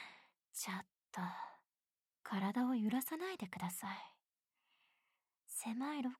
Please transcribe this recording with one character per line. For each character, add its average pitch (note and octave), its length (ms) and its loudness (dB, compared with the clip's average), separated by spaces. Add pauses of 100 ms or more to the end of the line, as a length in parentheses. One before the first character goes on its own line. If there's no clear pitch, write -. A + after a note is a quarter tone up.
(520)
ち - 180 -4
ょ F#3 40 0
っ F#3+ 120 -4 (240)
と、 - 100 -4 (1000)
体 G#3 460 4
を B3+ 80 6
揺 G#3+ 140 6
ら B3+ 120 4
さ D#4+ 140 -2
な F#4 160 -2
い F4+ 60 -6
で F#3+ 100 -4
く - 100 -8
だ F3+ 120 0
さ G3 220 -4
い。 F#3+ 40 -6 (1500)
狭 C4 500 -2
い C#4+ 60 0
ロ B3 80 2
ッ B3+ 100 -4